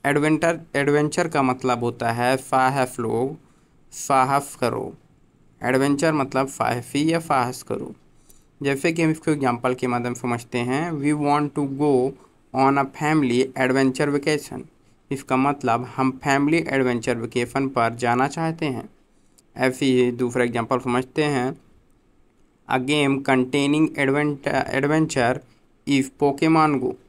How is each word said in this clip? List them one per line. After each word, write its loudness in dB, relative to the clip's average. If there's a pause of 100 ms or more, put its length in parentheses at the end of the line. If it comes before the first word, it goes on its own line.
एडवेंचर, 2 (160)
एडवेंचर 0
का 0
मतलब 0
होता -2
है 2
साहस 0
लो, -2 (560)
साहस 0
करो। -2 (680)
एडवेंचर 2
मतलब -2
साहसी -2
या 0
साहस -2
करो। -8 (680)
जैसे 0
कि -2
हम 2
इसको -2
एग्जांपल 0
के -4
माध्यम -2
से -12
समझते -4
हैं, -2
"We -2
want 0
to -4
go 2 (460)
on 4
a 2
family 2 (120)
adventure 2
vacation।" -2 (500)
इसका -2
मतलब 0 (120)
हम 0
फैमिली 0
एडवेंचर 0
वेकेशन -4
पर 0
जाना 0
चाहते -4
हैं। -6 (680)
ऐसे 0
ही 4
दूसरा 0
एग्जांपल -2
समझते -2
हैं, -2 (1160)
"A 2
game 2
containing 2
advent-, 0
adventure 0 (500)
is 4 (180)
Pokemon 2
Go।" -4 (140)